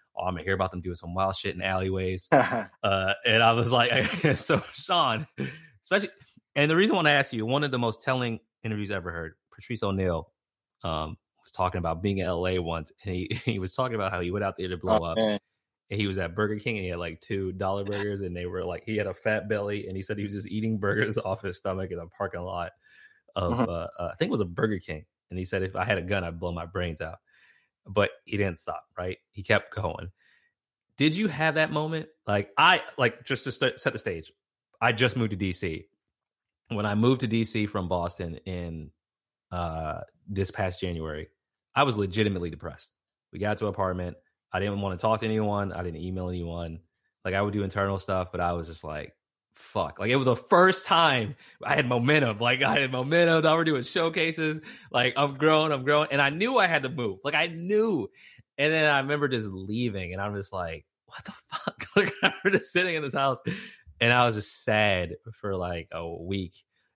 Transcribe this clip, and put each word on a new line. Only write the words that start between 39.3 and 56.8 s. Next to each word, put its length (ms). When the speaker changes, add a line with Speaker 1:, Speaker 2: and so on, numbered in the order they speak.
Speaker 1:
uh, 500
this 240
past 280
January, 500
I 80
was 160
legitimately 540
depressed. 440
We 80
got 180
to 80
an 60
apartment. 460
I 80
didn't 220
wanna 160
talk 240
to 40
anyone. 460
I 100
didn't 200
email 280
anyone. 520
Like, 80
I 80
would 120
do 100
internal 340
stuff, 340
but 80
I 140
was 140
just 160
like, 320
"Fuck." 460
Like, 120
it 40
was 100
the 100
first 500
time 500
I 120
had 120
momentum. 500
Like, 240
I 200
had 100
momentum. 500
Now 140
we're 80
doing 180
showcases. 800
Like, 260
I'm 200
growing, 340
I'm 120
growing. 280
And 100
I 80
knew 300
I 80
had 160